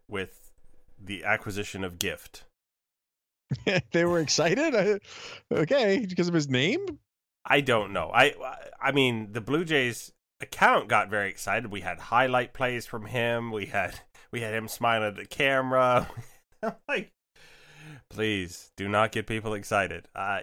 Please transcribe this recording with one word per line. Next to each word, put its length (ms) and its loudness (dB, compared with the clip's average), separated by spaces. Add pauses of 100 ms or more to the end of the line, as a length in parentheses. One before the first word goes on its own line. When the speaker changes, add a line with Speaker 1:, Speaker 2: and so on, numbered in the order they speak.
Speaker 1:
with 440 -10 (540)
the 180 -8
acquisition 600 -2
of 160 -4
Gift. 500 -6
Speaker 2:
<laughs> 40 -20 (1400)
They 140 4
were 140 2
excited? 540 2
I, 260 2 (540)
okay, 560 4
because 180 2
of 60 2
his 160 2
name? 480 2 (480)
Speaker 1:
I 160 4
don't 320 2
know. 180 -2
I, 220 6 (480)
I 120 0
mean, 400 2
the 80 -6
Blue 240 -2
Jays 460 0 (280)
account 480 4
got 220 2
very 200 0
excited. 400 -4
We 120 -8
had 180 -8
highlight 540 2
plays 340 -4
from 180 -10
him. 460 -2
We 160 -4
had, 320 -4 (320)
we 80 -8
had 160 -6
him 140 -4
smiling 400 0
at 80 -6
the 80 -12
camera. 840 2 (300)
<laughs> 260 -18
I'm 100 -4 (140)
like, 240 -6 (960)
please 680 -4
do 100 -6
not 240 2
get 160 -4
people 260 -4
excited. 600 -2
Uh, 280 -4